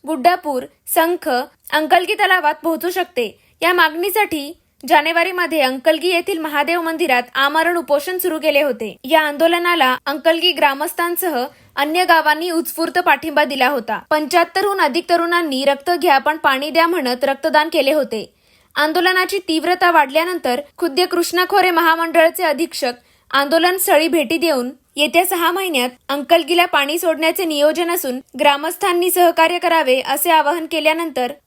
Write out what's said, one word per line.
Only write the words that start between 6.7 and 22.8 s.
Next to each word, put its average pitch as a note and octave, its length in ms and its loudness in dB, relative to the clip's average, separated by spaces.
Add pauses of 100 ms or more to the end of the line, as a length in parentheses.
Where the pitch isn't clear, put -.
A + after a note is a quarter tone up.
मंदिरात D#4 420 -2 (120)
आमरण D#4+ 420 0
उपोषण D4 400 -2
सुरू E4+ 220 -4
केले D4 220 0
होते. B3 420 -4
या D#4 180 2
आंदोलनाला D#4+ 760 0 (100)
अंकलगी E4 460 0
ग्रामस्थांसह D#4 920 -2 (320)
अन्य D#4 280 0
गावांनी D#4+ 480 2
उत्स्फूर्त E4 480 -2
पाठिंबा D4 440 0
दिला C4 240 0
होता. A3+ 320 -4 (100)
पंच्याहत्तरहून F4 720 0
अधिक D#4+ 280 0
तरुणांनी E4+ 560 0
रक्त C#4 260 0 (100)
घ्या D4 160 4
पण D4+ 200 0
पाणी D4 320 0
द्या E4 180 2
म्हणत C4 360 -2
रक्तदान D4+ 500 0
केले D#4+ 200 2
होते. A#3 400 -4 (420)
आंदोलनाची F4+ 640 0 (100)
तीव्रता F4 440 0
वाढल्यानंतर D4+ 680 0 (160)
खुद्द C#4+ 240 -2
कृष्णा F4 480 0
खोरे F#4 220 2
महामंडळाचे E4 720 2
अधीक्षक D4 480 -2 (400)